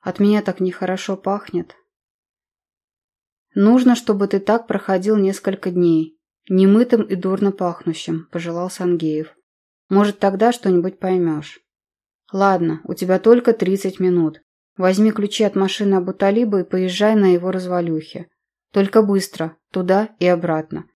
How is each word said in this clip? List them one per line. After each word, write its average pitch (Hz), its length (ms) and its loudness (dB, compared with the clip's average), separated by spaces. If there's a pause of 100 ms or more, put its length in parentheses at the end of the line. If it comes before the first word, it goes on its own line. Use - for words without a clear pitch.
От - 180 -10
меня 208 220 4
так 190 180 -6
нехорошо 185 560 -4
пахнет". 196 600 -8 (1800)
Нужно, 240 400 4
чтобы 202 320 -2
ты 196 120 0
так 226 280 -2
проходил 196 500 0
несколько 196 520 -2
дней. 170 500 0 (300)
"Немытым 208 540 4
и 190 120 -4
дурно 190 360 -2
пахнущим", 170 800 -6
пожелал 170 380 -8
Сангеев. 160 680 -4 (540)
"Может, 202 300 2
тогда 202 320 2
что-нибудь 185 480 -2
поймёшь". 170 640 -4 (680)
"Ладно, 180 540 0
у - 80 -8
тебя 185 260 -2
только 240 340 4
тридцать 196 460 -2
минут. 175 420 0 (340)
Возьми 190 360 2
ключи 208 320 -2
от 202 120 0
машины 196 400 0
Абуталиба 196 640 0
и - 20 -4
поезжай 185 520 0
на 196 180 6
его 180 180 -2
развалюхе. 175 800 -6 (420)
Только 196 320 2
быстро, 185 520 -2 (160)
туда 190 380 0 (100)
и 180 80 0
обратно. 165 580 -2 (120)